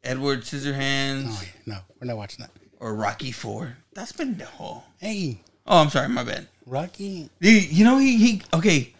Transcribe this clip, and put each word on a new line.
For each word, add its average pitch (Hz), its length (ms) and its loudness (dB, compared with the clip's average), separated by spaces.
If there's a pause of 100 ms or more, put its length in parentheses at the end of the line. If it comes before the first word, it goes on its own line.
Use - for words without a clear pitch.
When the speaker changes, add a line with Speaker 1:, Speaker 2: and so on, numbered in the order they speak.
Speaker 1:
Edward 131 380 -4
Scissorhands. 139 840 -4
Speaker 2:
Oh, 107 160 -8
yeah. 92 300 -14
No, 98 40 -10 (220)
we're 123 80 -10
not 117 100 -6
watching 104 260 -14
that. - 80 -20 (280)
Speaker 1:
Or 113 160 -8
Rocky 107 360 -4
Four. 117 460 -12 (160)
That's 214 180 -14
been 254 280 -6
the - 60 -14
whole. - 400 -16 (140)
Speaker 2:
Hey. 185 420 -6 (260)
Speaker 1:
Oh, 170 160 6
I'm 147 80 2
sorry. 120 180 -2
My 123 140 -4
bad. 123 240 -10 (180)
Speaker 2:
Rocky. 175 640 -10 (100)
Speaker 1:
Dude, 190 320 6
you 180 140 6
know, 262 140 6
he, 262 180 4
he, 220 240 4 (140)
okay. 160 440 2